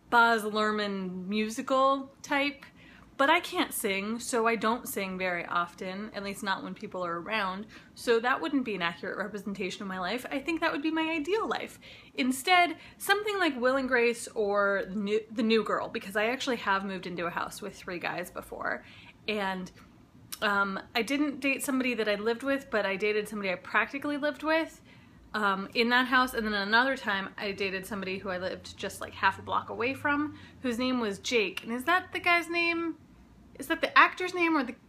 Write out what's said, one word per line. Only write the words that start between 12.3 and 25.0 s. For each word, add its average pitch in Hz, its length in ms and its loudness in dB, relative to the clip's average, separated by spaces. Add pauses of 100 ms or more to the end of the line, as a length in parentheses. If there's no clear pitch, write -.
something 403 400 2
like 285 200 2
Will 254 160 4
and 262 140 0
Grace 240 460 2
or 202 480 2 (100)
New, 208 260 0 (120)
The 220 100 -2
New 220 220 4
Girl, 196 260 -2
because 208 260 -8
I 214 120 2
actually 254 300 -2
have 196 280 0
moved 190 220 -6
into 175 180 -4
a 170 60 -2
house - 280 -6
with 196 160 -10
three 180 220 -10
guys 175 320 -6
before, - 560 -6 (420)
and, 190 440 -4 (720)
um, 202 360 2 (140)
I 240 80 2
didn't 277 380 0
date 269 240 0
somebody 254 320 0
that 214 120 -2
I 208 80 2
lived 233 280 -2
with, 269 260 -2
but 202 160 0
I 190 120 0
dated 208 300 0
somebody 202 240 -4
I 180 40 0
practically 277 640 -2
lived 294 260 -2
with, 320 360 0 (540)